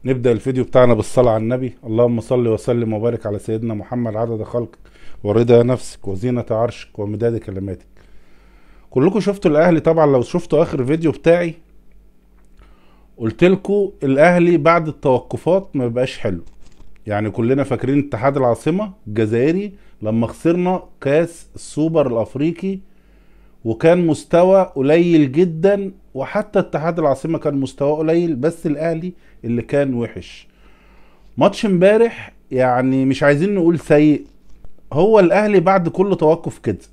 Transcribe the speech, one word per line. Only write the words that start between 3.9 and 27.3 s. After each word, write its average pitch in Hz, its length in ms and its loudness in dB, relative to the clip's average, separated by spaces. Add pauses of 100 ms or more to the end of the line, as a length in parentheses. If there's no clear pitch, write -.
عدد 110 280 -4
خلقك 113 340 -8 (460)
ورضا 117 400 4
نفسك - 440 -6
وزينة 117 440 -6
عرشك 113 480 -6
ومداد 110 380 -4
كلماتك. 95 480 -10 (1040)
كلكم 190 300 2
شفتوا 190 320 0
الأهلي 160 280 4
طبعًا، 160 260 2
لو 139 160 4
شفتوا 151 400 -2
آخر 147 240 -2
فيديو 156 260 0
بتاعي 170 420 0 (1600)
قلت 113 260 -2
لكم 190 480 0 (120)
الأهلي 170 540 4
بعد 160 300 2
التوقفات 147 880 -2
ما 131 140 -4
بيبقاش 123 300 -4
حلو. 90 240 -4 (680)
يعني 104 220 -2
كلنا 120 340 0
فاكرين 135 360 -2
اتحاد 139 380 -2
العاصمة 156 540 -2 (160)
الجزائري 120 680 -2 (280)
لما 113 260 -2
خسرنا 180 560 -2 (180)
كاس 160 540 -2
السوبر 156 520 -2
الأفريقي 147 720 -4 (840)
وكان 165 420 2
مستوى 185 680 2
قليل 151 560 2
جدًا، 185 600 0 (220)
وحتى 202 460 -4
اتحاد 170 400 -4
العاصمة 156 380 -2